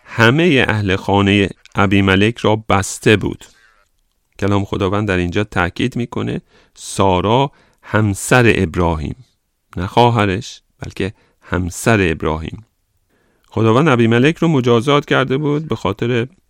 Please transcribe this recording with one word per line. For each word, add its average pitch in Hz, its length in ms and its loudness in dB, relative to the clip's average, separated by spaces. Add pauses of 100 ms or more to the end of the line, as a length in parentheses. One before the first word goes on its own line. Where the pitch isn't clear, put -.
همه 131 640 2
اهل 101 280 0
خانه 98 520 2 (260)
ابیملک 98 640 2
را 110 180 0
بسته 107 600 0
بود. - 280 -6 (920)
کلام 98 260 0
خداوند 101 440 -4
در 92 80 0
اینجا 90 280 -2
تاکید 104 520 -4
می‌کنه 117 440 -6 (340)
سارا 101 800 0 (300)
همسر 107 720 2
ابراهیم، 82 640 -2 (600)
نه 90 100 -6
خواهرش، 117 760 0 (160)
بلکه - 340 -8 (300)
همسر 90 680 0
ابراهیم. 78 560 -6 (800)
خداوند 113 400 2
ابیملک 120 500 2
رو 165 100 0
مجازات 127 560 2
کرده 135 340 -2
بود 151 300 -4
به 113 80 -6
خاطر 117 520 -4 (220)